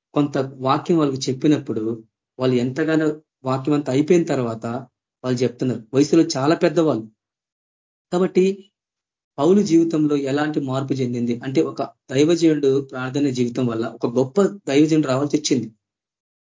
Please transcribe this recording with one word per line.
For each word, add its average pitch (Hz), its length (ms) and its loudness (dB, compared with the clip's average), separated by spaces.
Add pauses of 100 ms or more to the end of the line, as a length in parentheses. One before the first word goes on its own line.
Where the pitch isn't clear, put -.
(140)
కొంత 143 240 0
వాక్యం 135 600 -2
వాళ్ళకి 135 320 -2
చెప్పినప్పుడు 113 720 -2 (340)
వాళ్ళు 127 180 2
ఎంతగానో 156 640 -2 (240)
వాక్యం 131 300 -2
అంతా 143 180 -2
అయిపోయిన 151 300 4
తర్వాత 120 440 -4 (580)
వాళ్ళు 127 180 -2
చెప్తున్నారు. 123 400 -2 (120)
వయసులో 151 300 4 (120)
చాలా 160 180 2
పెద్దవాళ్ళు. 151 540 0 (1040)
కాబట్టి 190 520 0 (720)
పౌలు 185 240 4
జీవితంలో 160 540 2
ఎలాంటి 147 440 -2
మార్పు 135 320 -2
చెందింది 120 520 -2
అంటే 135 180 0
ఒక 139 200 -4
దైవజనుడు 147 960 0
ప్రార్థన 135 480 -4
జీవితం 123 380 -2
వల్ల 113 200 -4
ఒక - 200 -8
గొప్ప 131 360 0
దైవజనుడు 156 640 2
రావాల్సి 139 300 0
వచ్చింది. 123 360 -2 (680)